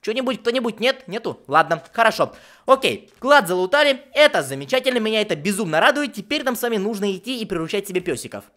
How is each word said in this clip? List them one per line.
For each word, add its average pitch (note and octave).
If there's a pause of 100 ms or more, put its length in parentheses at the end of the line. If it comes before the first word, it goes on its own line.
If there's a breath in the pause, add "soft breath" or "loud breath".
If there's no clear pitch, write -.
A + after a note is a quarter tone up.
Чё-нибудь, B3
кто-нибудь? A#3+
Нет? C4
Нету? F#3
Ладно, D#3 (120)
хорошо. - (320 loud breath)
Окей, A3+
клад C4+
залутали, C4 (120)
это D4
замечательно, F#3
меня A3
это G#3
безумно F3+
радует. C#4+
Теперь D4
нам B3
с -
вами A#3
нужно G3+
идти A#3+
и G#3+
приручать F#3
себе F3+
пёсиков. A#2 (120)